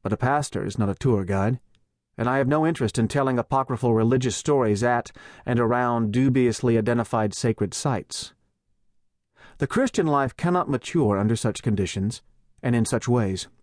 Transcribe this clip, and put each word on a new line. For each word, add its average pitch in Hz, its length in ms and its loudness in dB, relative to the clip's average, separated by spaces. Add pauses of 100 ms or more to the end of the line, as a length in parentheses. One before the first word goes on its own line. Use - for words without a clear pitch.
But 95 100 -2
a - 40 0
pastor 139 480 -2
is 101 140 -6
not 104 100 2
a 98 60 -2
tour 107 300 0
guide, 98 360 0 (580)
and 110 100 -2
I 135 100 0
have 131 100 0
no 156 180 2
interest 143 320 0
in 113 100 2
telling 135 300 0
apocryphal 127 560 0
religious 117 420 2
stories 117 460 2
at 120 300 0 (340)
and 120 120 0
around 120 540 0
dubiously 123 640 2
identified 110 560 0
sacred 107 400 -2
sites. - 580 -6 (1300)
The 139 80 -2
Christian 240 400 0
life 139 300 0
cannot 175 340 0
mature 117 480 0
under 110 180 0
such - 260 -4
conditions 98 600 -2 (400)
and 120 140 0
in 113 80 2
such 120 240 -2
ways. 104 400 0 (140)